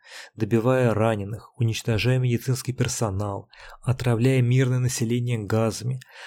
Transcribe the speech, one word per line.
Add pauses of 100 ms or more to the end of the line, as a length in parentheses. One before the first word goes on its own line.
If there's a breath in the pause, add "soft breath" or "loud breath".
(340 loud breath)
добивая
раненых,
уничтожая
медицинский
персонал, (320 loud breath)
отравляя
мирное
население
газами, (280 loud breath)